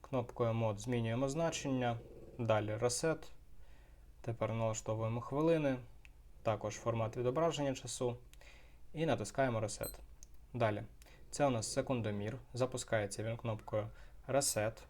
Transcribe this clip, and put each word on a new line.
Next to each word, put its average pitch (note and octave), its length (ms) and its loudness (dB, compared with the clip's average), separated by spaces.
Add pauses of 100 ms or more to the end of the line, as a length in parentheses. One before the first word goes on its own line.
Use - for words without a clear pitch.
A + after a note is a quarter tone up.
Кнопкою A#2+ 540 0
мод A2 260 2
змінюємо A#2+ 480 2
значення. C3+ 720 2 (400)
Далі G#2+ 380 4
«Ресет». B2 540 0 (880)
Тепер A2+ 320 -2
налаштовуємо A2+ 680 0
хвилини. D3 580 2 (640)
Також G#2+ 320 0
формат A2+ 420 0
відображення C#3 580 2
часу. B2 420 -2 (760)
І D#3+ 140 0
натискаємо A#2 540 2
«Ресет». - 380 -4 (560)
Далі. G#2+ 280 4 (480)
Це D3 160 4
у C3+ 40 6
нас A2+ 220 0
секундомір. A2 680 0 (160)
Запускається A#2 680 0
він A2+ 140 -2
кнопкою A2 520 -2 (380)
«Ресет». A#2 640 2